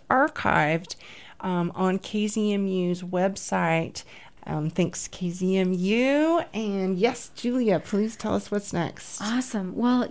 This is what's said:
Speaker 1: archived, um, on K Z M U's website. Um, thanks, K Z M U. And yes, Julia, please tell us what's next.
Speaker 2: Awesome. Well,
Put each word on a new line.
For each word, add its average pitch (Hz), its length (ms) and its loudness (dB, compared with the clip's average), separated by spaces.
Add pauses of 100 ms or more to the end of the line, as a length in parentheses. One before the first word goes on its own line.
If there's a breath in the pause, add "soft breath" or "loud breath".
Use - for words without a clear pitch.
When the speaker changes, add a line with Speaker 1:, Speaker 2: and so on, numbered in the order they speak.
Speaker 1:
archived, 185 840 2 (460 loud breath)
um, 175 340 0
on 185 240 2
K 208 260 -2
Z 208 280 0
M 202 120 0
U's 180 380 0
website. 180 1000 0 (420 loud breath)
Um, 156 240 -2
thanks, 170 380 -2
K - 220 -6
Z 185 260 0
M 185 160 2
U. 262 720 2 (120)
And 196 440 -2
yes, 240 360 0
Julia, 240 460 2
please 214 380 -2
tell 214 180 -2
us 202 160 -4
what's 208 220 -4
next. - 480 -4
Speaker 2:
Awesome. 214 520 -2
Well, 247 380 2